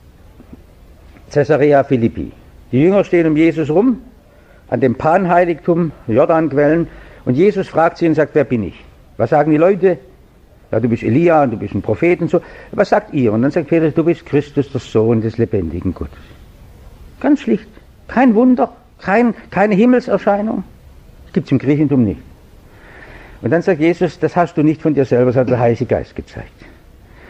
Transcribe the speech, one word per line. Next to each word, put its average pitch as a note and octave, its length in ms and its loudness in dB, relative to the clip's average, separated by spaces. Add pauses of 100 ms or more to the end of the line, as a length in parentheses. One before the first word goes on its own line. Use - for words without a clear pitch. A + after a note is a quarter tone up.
(1300)
Caesarea C#3+ 500 2
Philippi. A2+ 480 -2 (400)
Die B2+ 120 0
Jünger F#3+ 200 2
stehen E3+ 240 0
um D#3 100 0
Jesus D#3+ 320 0
rum, G3+ 300 0 (680)
an A#2 100 -2
dem A#2+ 160 2
Panheiligtum, F3 960 0 (160)
Jordanquellen, D3+ 800 2 (380)
und B2 100 0
Jesus F#3+ 320 0
fragt E3 320 0
sie E3+ 80 -2
und D#3+ 80 2
sagt, D3 220 -2
"Wer D3 80 2
bin A#2 180 -4
ich?" - 220 -12 (320)
Was A2+ 140 -2
sagen D3+ 200 2
die D3+ 60 2
Leute? F3+ 420 2 (720)
"Ja, A2 80 -2
du A#2 100 -2
bist A2+ 140 -2
Elia D#3 400 2
und C3 80 0
du A2 60 -6
bist G2+ 180 -10
ein G2+ 80 -4
Prophet" E3+ 380 0
und E3 100 -4
so. F3 100 0 (300)
"Was G#3 200 -2
sagt - 220 -2
ihr?" B2 200 0
Und A2+ 100 0
dann C#3+ 80 0
sagt E3 160 -4
Petrus, D#3+ 280 0
"Du E3 100 0
bist C#3 200 -2
Christus, C#3+ 460 -4
der G#2+ 100 -6
Sohn A2+ 400 0
des A2 160 -6
lebendigen F2+ 560 -4
Gottes." - 280 -12 (1000)
Ganz C#4+ 220 0
schlicht. - 260 -4 (400)
Kein A#3+ 300 2
Wunder, B3+ 340 2 (300)
kein, A3+ 340 0 (160)
keine G#3 240 0
Himmelserscheinung. G#3+ 880 0 (600)
Das - 80 -20
gibt's - 180 -4
im C#3 80 2
Griechentum C#3 460 0
nicht. F#2+ 160 -4 (1200)
Und - 80 -4
dann E3 120 0
sagt E3 180 0
Jesus, E3+ 400 -2
"Das D#3 160 -2
hast F3 200 -2
du D#3 60 0
nicht D#3 180 2
von D#3 140 0
dir C3+ 100 2
selber, B2+ 280 2
das A2+ 40 0
hat B2+ 120 0
der B2 100 0
Heilige A#2+ 280 0
Geist - 280 -4
gezeigt." - 500 -18 (640)